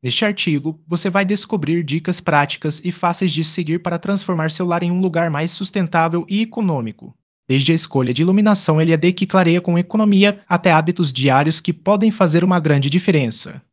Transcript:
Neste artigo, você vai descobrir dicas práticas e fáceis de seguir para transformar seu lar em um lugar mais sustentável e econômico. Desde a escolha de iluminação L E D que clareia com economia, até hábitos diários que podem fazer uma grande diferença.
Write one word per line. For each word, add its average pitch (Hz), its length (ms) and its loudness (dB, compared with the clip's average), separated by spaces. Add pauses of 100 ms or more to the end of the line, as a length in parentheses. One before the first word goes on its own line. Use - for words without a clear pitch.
Neste 127 220 -2
artigo, 160 600 -2
você 175 240 -4
vai 196 140 0
descobrir 175 580 -2
dicas 165 380 -4
práticas 151 640 -2
e 180 80 -4
fáceis 175 400 -2
de 151 100 -2
seguir 160 380 -4
para 175 180 -6
transformar 175 520 -4
seu 170 140 -6
lar 170 200 -2
em 175 80 -2
um 180 80 0
lugar 170 280 0
mais 160 220 -4
sustentável 170 800 -2
e 196 120 -2
econômico. 175 720 -4 (360)
Desde 135 240 2
a - 20 4
escolha 131 400 -2
de 143 80 -2
iluminação 190 580 2
L 165 120 2
E 160 40 2
D 175 160 2
que 185 140 -2
clareia 175 340 2
com 175 160 0
economia, 202 720 2
até 175 220 2
hábitos 160 420 2
diários 135 460 2
que - 140 -4
podem 208 400 0
fazer 170 320 2
uma 185 160 2
grande 143 280 0
diferença. 147 720 -2 (120)